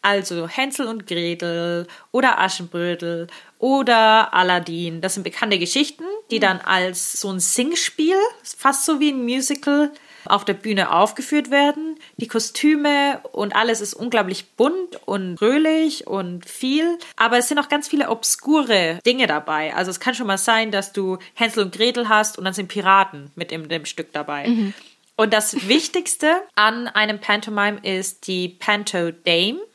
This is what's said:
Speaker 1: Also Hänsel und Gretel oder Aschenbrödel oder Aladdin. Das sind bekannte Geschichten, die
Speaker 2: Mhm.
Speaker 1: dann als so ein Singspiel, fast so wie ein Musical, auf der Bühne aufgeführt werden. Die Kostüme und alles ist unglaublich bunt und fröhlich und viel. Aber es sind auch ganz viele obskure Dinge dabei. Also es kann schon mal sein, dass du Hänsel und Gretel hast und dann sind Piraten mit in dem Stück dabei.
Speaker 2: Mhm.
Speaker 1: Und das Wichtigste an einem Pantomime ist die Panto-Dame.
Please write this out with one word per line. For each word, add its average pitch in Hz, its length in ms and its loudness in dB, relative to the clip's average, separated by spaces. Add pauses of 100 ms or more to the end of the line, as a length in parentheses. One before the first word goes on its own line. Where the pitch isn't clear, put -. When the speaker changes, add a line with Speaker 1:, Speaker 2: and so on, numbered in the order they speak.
Speaker 1:
Also 185 460 -2
Hänsel 269 380 -4
und 220 200 -8
Gretel 170 800 -4 (260)
oder 262 280 4
Aschenbrödel 175 840 -4 (320)
oder 226 760 4
Aladdin. 170 640 0
Das 185 140 -4
sind 196 80 -8
bekannte 196 360 0
Geschichten, 277 460 -2 (260)
die 226 60 -2
Speaker 2:
Mhm. 208 60 2
Speaker 1:
dann 190 180 2
als 185 600 -2
so 196 100 -4
ein 185 100 -4
Singspiel, 320 760 0 (260)
fast - 420 0
so 302 160 2
wie 294 120 4
ein 262 120 -4
Musical, 285 680 0 (360)
auf - 180 0
der 202 80 -2
Bühne 196 400 0
aufgeführt 240 580 0
werden. 294 480 2 (200)
Die 226 100 -6
Kostüme 285 920 0 (120)
und - 240 -4
alles 226 240 2
ist 208 140 -8
unglaublich 190 640 -2
bunt 349 400 0 (100)
und 185 320 -4
fröhlich 311 680 2
und 180 400 -6
viel. 320 520 -2 (180)
Aber 240 220 4
es 247 100 0
sind 294 100 0
auch 285 120 -2
ganz 294 180 -2
viele 285 220 0
obskure 226 960 2
Dinge 247 200 4
dabei. 151 480 -2
Also 185 160 -2
es 180 100 -8
kann 254 140 -2
schon 233 120 -6
mal 196 100 2
sein, 220 340 2
dass 196 220 -2
du 185 240 -2 (160)
Hänsel 226 320 0
und 185 100 -6
Gretel 233 360 0
hast 214 260 4
und 185 80 -10
dann 190 80 -2
sind 185 160 -6
Piraten 190 680 2
mit 165 160 -8
in 156 180 -10
dem 160 160 -6
Stück - 260 -10
dabei. 147 360 -6
Speaker 2:
Mhm. 220 260 0 (420)
Speaker 1:
Und 214 160 2
das 214 340 0
Wichtigste 311 640 0 (240)
an 226 340 2
einem 214 320 0
Pantomime 208 640 0
ist 190 440 -6
die 180 240 -4
Panto-Dame. 185 1080 0 (160)